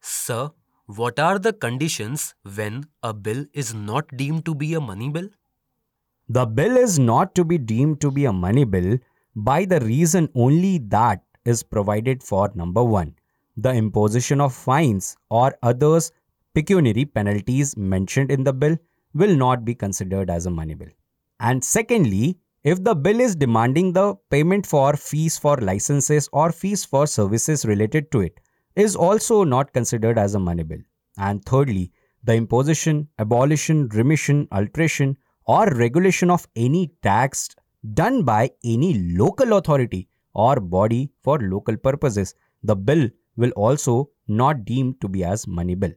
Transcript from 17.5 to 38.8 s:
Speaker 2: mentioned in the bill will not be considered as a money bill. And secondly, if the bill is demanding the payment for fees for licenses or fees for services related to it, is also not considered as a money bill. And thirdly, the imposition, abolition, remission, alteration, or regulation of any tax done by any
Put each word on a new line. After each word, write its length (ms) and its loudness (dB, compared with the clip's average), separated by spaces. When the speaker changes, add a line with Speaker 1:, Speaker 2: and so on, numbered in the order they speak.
Speaker 2:
mentioned 540 -2
in 140 0
the 80 2
bill 240 0
will 220 4
not 300 2
be 100 -4
considered 560 -4
as 160 -4
a 40 -4
money 240 -6
bill. 160 -16
And 240 -2
secondly, 760 0
if 220 0
the 100 2
bill 240 0
is 160 2
demanding 580 2
the 220 2
payment 360 2
for 280 2
fees 420 -4
for 200 0
licenses 760 0
or 200 2
fees 320 -6
for 240 0
services 560 -2
related 480 0
to 80 2
it, 180 -4
is 180 2
also 480 2
not 300 0
considered 440 0
as 200 0
a 20 0
money 240 -2
bill. 160 -10
And 260 -4
thirdly, 460 0
the 120 2
imposition, 720 0
abolition, 720 2
remission, 640 0
alteration, 640 -2
or 240 4
regulation 600 2
of 240 0
any 380 0
tax 460 0
done 280 2
by 280 2
any 320 0